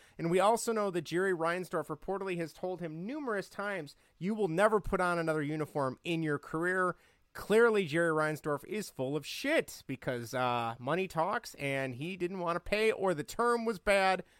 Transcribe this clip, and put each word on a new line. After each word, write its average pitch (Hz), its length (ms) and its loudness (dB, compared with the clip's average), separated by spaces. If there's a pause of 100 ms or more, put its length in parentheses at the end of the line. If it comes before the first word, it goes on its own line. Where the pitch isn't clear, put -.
(160)
And 165 140 -2
we 180 100 4
also 220 320 4
know 208 180 0
that 175 120 -2
Jerry 185 320 0
Reinsdorf 170 540 -2
reportedly 185 500 -4
has 165 160 -4
told 185 260 -6
him 165 240 -6
numerous 240 460 -4
times, 196 460 -6 (220)
"You 190 160 -2
will 214 140 0
never 202 320 6
put - 180 0
on 175 200 2
another 160 240 0
uniform 147 600 -2
in 165 180 -2
your 151 160 0
career." 180 580 0 (380)
Clearly, 220 500 4
Jerry 165 280 2
Reinsdorf 151 520 0
is 202 240 -6
full 131 260 -4
of 151 120 -4
shit - 600 -2
because, 123 460 -6
uh, 120 460 0
money 156 280 -2
talks, 175 500 -2
and 135 380 -4
he 170 220 -8
didn't 175 240 -4
want 170 160 0
to 170 40 -4
pay, 214 320 2
or 190 200 0
the 147 120 -4
term 233 420 0
was 220 120 -2
bad. 190 460 2 (160)